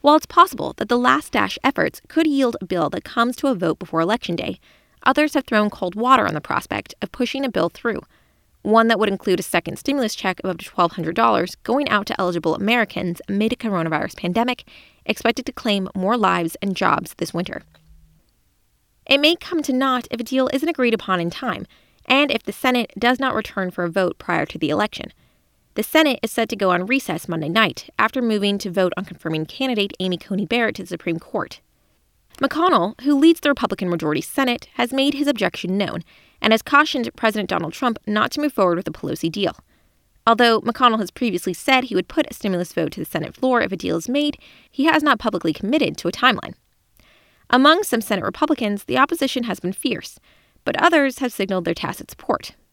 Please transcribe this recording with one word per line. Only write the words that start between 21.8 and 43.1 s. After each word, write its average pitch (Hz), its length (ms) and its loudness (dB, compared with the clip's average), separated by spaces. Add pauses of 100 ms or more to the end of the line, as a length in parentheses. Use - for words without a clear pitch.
and 277 240 4
if - 140 -2
the 202 80 -6
Senate 247 480 0
does 240 180 4
not 262 160 -2
return 190 380 -4
for 175 140 -4
a 170 40 -2
vote 180 300 0
prior 165 260 -2
to - 140 -14
the 156 100 0
election. 202 420 -2 (640)
The 214 60 -2
Senate 302 400 2
is 226 100 -6
set 226 180 -2
to 233 80 -4
go 196 120 2
on 180 160 2
recess 202 440 -4
Monday 160 200 -4
night 202 480 0
after 226 240 0
moving 208 380 0
to 202 100 -8
vote 180 280 0
on 190 80 -8
confirming 160 400 -4
candidate 220 560 -2
Amy 185 160 -2
Coney 202 280 -4
Barrett 226 300 0
to 196 80 -10
the 175 60 -12
Supreme 170 280 -4
Court. - 440 -8 (760)
McConnell, 277 640 2
who 285 140 4
leads 320 240 6
the 285 100 2
Republican 190 400 0
majority 156 320 0
Senate, - 520 -2
has 247 200 -2
made 277 220 2
his 277 120 0
objection 196 500 -2
known 175 260 -4 (360)
and 214 140 4
has 226 80 2
cautioned 285 560 2
President 214 320 -2
Donald 175 240 -2
Trump 233 320 -2
not 214 260 0
to - 80 -6
move 294 140 0
forward 180 240 2
with 190 80 -6
the 156 60 -4
Pelosi 151 380 -4
deal. 190 280 -2 (680)
Although 233 360 4
McConnell 233 380 2
has 185 120 -4
previously 190 420 -2
said 262 320 0
he 226 100 -6
would 247 120 0
put - 220 -2
a - 40 -14
stimulus 180 380 -2
vote 160 220 -2
to - 80 -10
the - 40 -6
Senate - 300 -6